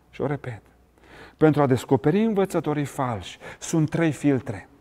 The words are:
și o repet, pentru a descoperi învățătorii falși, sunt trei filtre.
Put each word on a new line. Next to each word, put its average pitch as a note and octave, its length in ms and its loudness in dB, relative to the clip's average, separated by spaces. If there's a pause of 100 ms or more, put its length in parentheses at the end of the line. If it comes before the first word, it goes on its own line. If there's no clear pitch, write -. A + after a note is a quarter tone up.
și - 120 -14
o A#2+ 40 0
repet, C3 360 -8 (760)
pentru D3 240 4
a C#3+ 40 6
descoperi C#3+ 580 2
învățătorii F3 640 0
falși, A#2 520 -6 (220)
sunt D#3 300 0
trei D#3+ 220 0
filtre. B2+ 580 -2 (120)